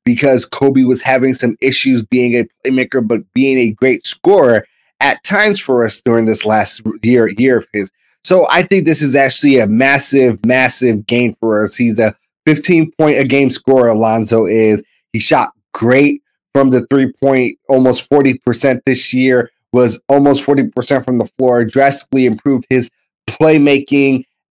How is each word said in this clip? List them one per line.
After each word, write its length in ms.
because 400
Kobe 380
was 180
having 320
some 260
issues 420
being 320
a 120
playmaker, 420
but 140
being 240
a 140
great 340
scorer 600
at 240
times 360
for 240
us 160
during 240
this 220
last 340
year, 260
year 300
of 160
his. 160
So 240
I 140
think 240
this 160
is 120
actually 440
a 80
massive, 800
massive 580
gain 300
for 280
us. 140
He's 220
a 180
fifteen 460
point 260
a 60
game 260
scorer, 380
Alonzo 580
is. 360
He 80
shot 320
great 480
from 160
the 160
three 260
point, 360
almost 400
forty 300
percent 480
this 260
year, 380
was 360
almost 360
forty 240
percent 360
from 140
the 80
floor, 380
drastically 600
improved 460
his 200
playmaking 1000